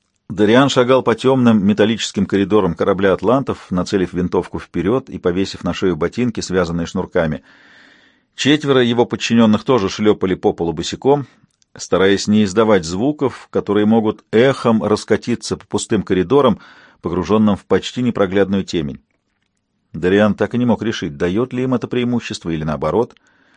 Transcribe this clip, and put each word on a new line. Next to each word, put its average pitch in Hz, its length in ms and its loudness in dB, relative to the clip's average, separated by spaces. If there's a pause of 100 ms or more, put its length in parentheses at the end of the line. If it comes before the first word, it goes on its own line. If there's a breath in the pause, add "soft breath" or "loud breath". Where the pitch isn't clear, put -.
(300)
Дариан 110 400 4
шагал 127 320 4
по 120 140 2
темным 120 500 2
металлическим 104 600 0
коридорам 95 500 0
корабля 95 380 2
«Атлантов», 110 580 -2
нацелив 90 420 -2
винтовку 87 460 -4
вперед 101 500 -4
и - 80 -12
повесив 92 460 -4
на 87 100 -4
шею 90 220 -2
ботинки, 104 460 -4
связанные 85 440 -2
шнурками. 80 580 -4 (920 soft breath)
Четверо 139 480 2
его 120 220 2
подчиненных 113 580 2
тоже 107 260 0
шлепали 98 460 0
по 92 180 -2
полу 85 200 -4
босиком, 123 520 -2 (500 soft breath)
стараясь 95 520 0
не 107 160 4
издавать 101 420 2
звуков, 123 640 -4
которые 104 360 0
могут 107 460 0
эхом 117 520 2
раскатиться 104 720 -2
по - 80 -20
пустым 101 380 -4
коридорам, 95 560 2 (420 loud breath)
погруженным 95 540 0
в - 100 -12
почти - 360 -2
непроглядную 98 640 0
темень. 71 380 -6 (920)
Дариан 98 420 2
так - 180 -2
и 123 40 -2
не 123 80 0
мог 113 180 0
решить, 95 340 -6
дает 95 360 -2
ли 123 100 -4
им 131 100 -2
это 123 140 -4
преимущество 120 640 -4
или 78 140 -4
наоборот. 78 520 -2 (420 soft breath)